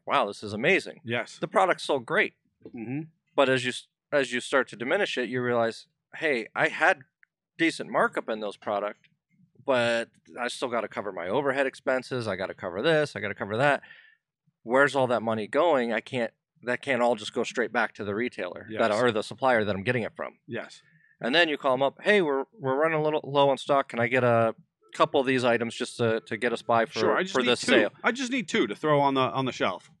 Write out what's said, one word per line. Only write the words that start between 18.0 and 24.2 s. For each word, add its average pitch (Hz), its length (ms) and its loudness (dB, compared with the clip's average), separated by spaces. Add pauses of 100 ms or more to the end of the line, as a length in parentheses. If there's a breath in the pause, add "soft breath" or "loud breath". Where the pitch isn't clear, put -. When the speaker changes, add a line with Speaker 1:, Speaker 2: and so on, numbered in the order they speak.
Speaker 1:
the 98 120 -4
retailer 107 500 -8 (120)
that, 113 120 2
Speaker 2:
Yes. 107 100 2
Speaker 1:
or 123 120 4
the 104 100 -2
supplier 117 420 2
that 101 100 0
I'm 95 100 -6
getting 120 180 0
it 87 120 -6
from." 65 200 -10 (120)
Speaker 2:
Yes. - 360 -12 (380 soft breath)
Speaker 1:
And 120 140 -2
then 165 140 4
you 143 80 -2
call 139 160 0
'em 131 100 0
up, 135 200 0
"Hey, 202 180 4
we're, 135 240 0 (140)
we're 135 180 -2
running 156 220 2
a 151 40 0
little 151 220 0
low 139 240 4
on 131 100 2
stock. 139 300 0
Can 117 120 -8
I 120 80 2
get 127 140 2